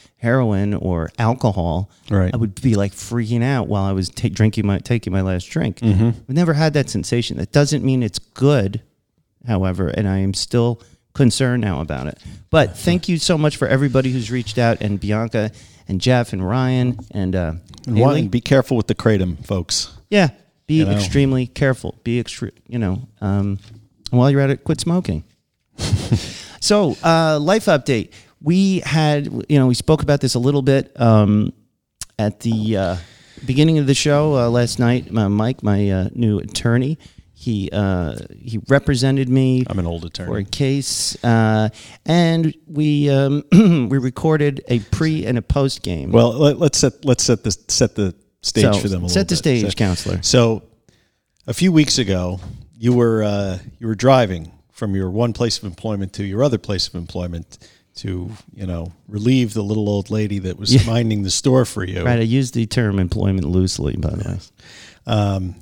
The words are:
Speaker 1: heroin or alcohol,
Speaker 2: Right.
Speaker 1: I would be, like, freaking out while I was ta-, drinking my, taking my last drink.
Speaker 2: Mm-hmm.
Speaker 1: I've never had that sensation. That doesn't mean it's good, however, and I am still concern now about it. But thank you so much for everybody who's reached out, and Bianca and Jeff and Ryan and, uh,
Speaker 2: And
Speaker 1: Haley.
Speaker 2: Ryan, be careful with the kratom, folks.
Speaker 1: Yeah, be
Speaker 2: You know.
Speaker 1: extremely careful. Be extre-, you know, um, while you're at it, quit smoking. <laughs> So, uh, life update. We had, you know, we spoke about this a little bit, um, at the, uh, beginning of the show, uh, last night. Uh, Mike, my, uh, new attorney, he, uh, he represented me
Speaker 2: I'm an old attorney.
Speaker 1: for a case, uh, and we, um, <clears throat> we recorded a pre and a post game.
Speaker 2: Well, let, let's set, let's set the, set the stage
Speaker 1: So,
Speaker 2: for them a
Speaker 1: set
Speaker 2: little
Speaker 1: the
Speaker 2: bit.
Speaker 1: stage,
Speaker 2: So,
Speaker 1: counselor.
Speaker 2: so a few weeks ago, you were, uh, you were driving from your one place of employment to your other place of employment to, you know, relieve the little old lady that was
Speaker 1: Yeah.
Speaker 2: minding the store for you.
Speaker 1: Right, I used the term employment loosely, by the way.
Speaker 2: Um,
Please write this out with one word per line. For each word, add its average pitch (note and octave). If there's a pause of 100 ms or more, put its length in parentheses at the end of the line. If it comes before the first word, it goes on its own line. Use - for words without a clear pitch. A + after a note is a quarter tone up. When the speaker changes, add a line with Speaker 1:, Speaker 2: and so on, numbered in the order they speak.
(180)
Speaker 1:
heroin G#2+
or E2+
alcohol, G2+ (200)
Speaker 2:
Right. G2
Speaker 1:
I -
would A2
be, B2
like, G2
freaking A#2
out B2+
while G2
I G2
was F#2+
ta-, -
drinking G#2+
my, G2
taking A#2
my F#2+
last F#2
drink. C#3
Speaker 2:
Mm-hmm. A2
Speaker 1:
I've -
never E3
had D3+
that C#3
sensation. A2+
That D#2+
doesn't C#3+
mean C3
it's G#2+
good, A#2 (640)
however, F#2+
and G2+
I F#2+
am F#2+
still A#2 (340)
concern B2
now F#2
about D2
it. - (320)
But -
thank F3
you E3+
so E3
much D3+
for C3+
everybody C3
who's A#2
reached B2
out, A#2
and G2+
Bianca G#2+ (380)
and F#2
Jeff B2
and F#2+
Ryan B2+ (120)
and, F#2
uh, E2+ (340)
Speaker 2:
And A#2+
Speaker 1:
Haley. C3
Speaker 2:
Ryan, D3+
be A2+
careful C3
with A2
the A2
kratom, F#2
folks. - (180)
Speaker 1:
Yeah, G3 (380)
be D3+
Speaker 2:
You D#3
know. G2
Speaker 1:
extremely B2+
careful. -
Be A#2+
extre-, - (160)
you A#2+
know, G2+ (120)
um, G2+ (520)
while B2
you're C#3
at C#3
it, -
quit D3+
smoking. E3+ (540)
<laughs> - (760)
So, G3+
uh, D#3+
life F#3+
update. C3+ (320)
We F#3
had, D3+ (220)
you D3
know, C3
we B2
spoke -
about C#3+
this C3
a A#2+
little C#3
bit, C3+
um, G#2+ (640)
at G#2
the, A2
uh, F#2 (480)
beginning D3+
of C#3+
the C#3
show, D3
uh, A#2+
last A#2+
night. A#2+
Uh, G#2
Mike, G#2+
my, G2+
uh, F#2+
new G#2+
attorney, B2+ (360)
he, G#2
uh, F2+ (200)
he A2+ (100)
represented C3+
me C3
Speaker 2:
I'm F#2+
an F2
old E2+
attorney. F2
Speaker 1:
for A2+
a G2
case, -
uh, A2 (360)
and E3 (140)
we, D3
um, C#3
<clears throat> -
we E3
recorded C#3+
a A#2+
pre D#3
and B2
a -
post -
game. F2
Speaker 2:
Well, A#2
let, C#3
let's -
set, -
let's B2+
set A#2
the, G#2+ (160)
set -
the F#2+ (300)
stage -
Speaker 1:
So, G#2
Speaker 2:
for -
them F2+
a F2
Speaker 1:
set F#3+
Speaker 2:
little F3
Speaker 1:
the D3
Speaker 2:
bit. A#2+
Speaker 1:
stage, G2+
Speaker 2:
So, -
Speaker 1:
counselor. F2+
Speaker 2:
so A2+ (840)
a A#2+
few F#3
weeks D#3
ago, F#2 (360)
you A#2
were, A#2
uh, G2+ (200)
you A#2
were A2
driving G2 (220)
from G2+
your F#2+
one A2+
place A#2
of -
employment G2
to G2
your G2+
other B2
place -
of -
employment E2+ (380)
to, F#2 (240)
you G2
know, F2 (160)
relieve A2
the A2
little G#2
old G2+
lady G#2+
that F#2
was G#2+
Speaker 1:
Yeah. C3
Speaker 2:
minding A2+
the F#2+
store C3
for -
you. F#2
Speaker 1:
Right, A#2+
I A2+
used B2
the A2+
term G#2
employment F#2+
loosely, F#2
by -
the -
way. F#2 (680)
Speaker 2:
Um, G2